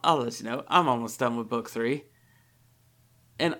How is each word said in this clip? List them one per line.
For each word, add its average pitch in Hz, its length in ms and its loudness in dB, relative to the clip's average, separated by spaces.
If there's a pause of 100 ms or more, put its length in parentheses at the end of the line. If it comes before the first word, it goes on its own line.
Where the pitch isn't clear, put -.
I'll 165 140 4
let 117 220 -4
you 110 60 -10
know. 127 220 -4
I'm 170 200 4
almost 117 320 0
done 117 160 2
with 113 140 -4
book 117 180 -4
three. 123 360 -2 (1400)
And 165 200 0